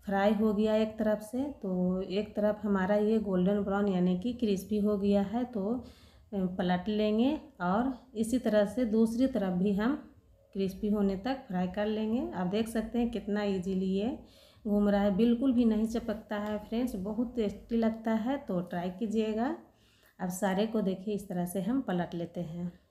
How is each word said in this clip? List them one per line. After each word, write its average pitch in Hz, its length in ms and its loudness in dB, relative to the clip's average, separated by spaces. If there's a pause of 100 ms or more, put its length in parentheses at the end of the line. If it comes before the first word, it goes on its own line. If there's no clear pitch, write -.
फ्राई 196 260 2
हो 214 220 2
गया 214 200 2
एक 220 240 0
तरफ 214 200 0
से। 247 260 -6
तो 185 580 -2
एक 202 340 -4
तरफ 208 260 0
हमारा 202 340 2
ये 214 220 4
गोल्डन 196 420 2
ब्राउन 202 280 0
यानी 180 300 2
कि 240 140 -4
क्रिस्पी 208 460 0
हो 208 200 2
गया 202 240 4
है, 220 220 -2
तो 233 400 -4 (500)
पलट 185 540 0
लेंगे 214 520 2 (200)
और 214 540 0
इसी 226 240 0
तरह 208 260 4
से 202 200 0
दूसरी 226 420 2
तरफ 196 260 0
भी 190 200 2
हम 226 360 0 (440)
क्रिस्पी 196 360 -2
होने 202 280 2
तक 262 320 -4
फ्राई 185 200 -2
कर 208 180 -2
लेंगे। 220 480 -2
आप 180 120 -2
देख 214 220 0
सकते 226 300 -4
हैं 233 120 0
कितना 208 320 -4
ईजीली 190 440 0
ये 196 320 0 (480)
घूम 208 220 4
रहा 202 140 4
है, 202 140 2
बिल्कुल 240 360 4
भी 240 120 4
नहीं 220 220 4
चिपकता 220 500 -4
है 208 220 -4
फ्रेंड्स, 233 380 -4
बहुत 214 400 -4
टेस्टी 220 400 -2
लगता 226 360 0
है। 226 240 0
तो 185 240 -2
ट्राई 180 300 -4
कीजिएगा। 220 680 -2 (640)
अब 185 80 -4
सारे 190 380 0
को 220 140 0
देखिए, 196 340 -2
इस 196 140 -6
तरह 175 160 -2
से 175 160 -4
हम 240 200 -2
पलट 175 340 -2
लेते 170 260 -6
हैं। 170 320 -8 (180)